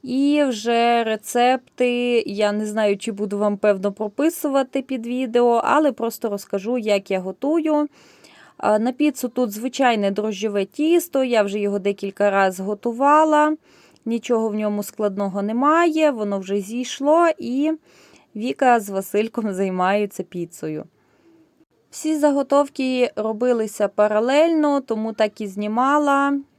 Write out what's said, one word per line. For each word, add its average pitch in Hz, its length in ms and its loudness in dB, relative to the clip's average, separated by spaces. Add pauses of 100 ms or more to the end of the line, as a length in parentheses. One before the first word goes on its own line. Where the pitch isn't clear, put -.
І 277 440 2
вже 233 560 2
рецепти, 240 1200 0
я 208 260 0
не 214 140 -2
знаю, 208 320 0
чи 226 140 -8
буду 202 260 -6
вам, 208 200 0
певно, 202 340 2
прописувати 269 880 -2
під 254 260 -8
відео, 240 560 2
але 285 280 4
просто 226 380 -4
розкажу, 202 480 -4
як 208 340 -2
я 190 80 0
готую. 294 680 0 (720)
А, 214 220 2
на 233 120 0
піцу 262 380 -2
тут 247 220 -2
звичайне 226 600 0
дрожжеве 202 540 -2
тісто, 311 580 0
я 240 200 2
вже 202 160 -2
його 202 200 -2
декілька 202 520 -2
раз 190 280 0
готувала, 294 960 2 (500)
нічого 226 440 -2
в 208 60 -4
ньому 208 280 -2
складного 202 580 -4
немає, 302 680 2
воно 208 280 -4
вже 196 220 -4
зійшло, 269 680 0 (100)
і 269 340 -2 (640)
Віка 240 440 2
з 202 100 -6
Васильком 208 640 -2
займаються 190 680 -2
піцею. 165 640 -10 (1080)
Всі 311 220 -2
заготовки 277 960 2
робилися 220 720 -2
паралельно, 277 920 2
тому 220 320 -6
так 214 280 -2
і 208 60 -6
знімала. 277 920 0 (200)